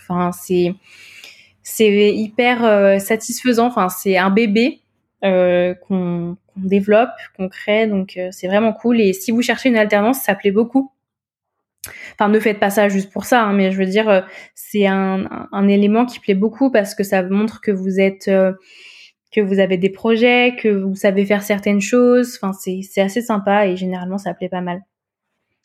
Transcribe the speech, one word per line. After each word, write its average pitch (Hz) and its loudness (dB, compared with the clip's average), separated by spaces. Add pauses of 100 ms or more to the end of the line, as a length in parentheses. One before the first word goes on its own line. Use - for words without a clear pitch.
Enfin, 180 -2
c'est, 180 -2 (840)
c'est 208 2
hyper, 240 -2
euh, 202 4
satisfaisant. 226 -2
Enfin, 208 -2
c'est 190 -2
un 190 2
bébé, 226 0 (420)
euh, 180 2 (140)
qu'on, 175 -4 (100)
qu'on - -14
développe, 202 2 (280)
qu'on 185 -6
crée. 214 -2
Donc, 190 -4
euh, 180 -8
c'est 185 -10
vraiment 214 0
cool. 233 0
Et 190 4
si - -6
vous 233 0
cherchez 240 0
une 226 2
alternance, 214 2
ça 196 0
plaît 196 0
beaucoup. 240 0 (1200)
Enfin, 208 0
ne 214 4
faites 214 -2
pas 202 2
ça 202 2
juste 196 -2
pour - -10
ça, 240 4
hein, 202 0
mais 196 2
je 190 -4
veux 190 0
dire, 214 0
euh, 190 4 (340)
c'est 202 -2
un, 190 0
un, - -12
un 202 0
élément 208 2
qui - -14
plaît 208 -2
beaucoup 220 0
parce 202 0
que 202 -4
ça 196 0
montre 208 -2
que 214 -2
vous 190 -2
êtes, 196 0
euh, 190 2 (760)
que 214 0
vous 196 0
avez 185 2
des 190 0
projets, 247 2
que 220 2
vous 196 -2
savez 196 0
faire 202 0
certaines 202 0
choses. 247 2
Enfin, 190 -6
c'est, 190 -8 (100)
c'est 196 -2
assez 196 -2
sympa 208 0
et 180 -2
généralement, 185 -6
ça 185 -8
plaît 185 -8
pas 180 -6
mal. 180 -6 (840)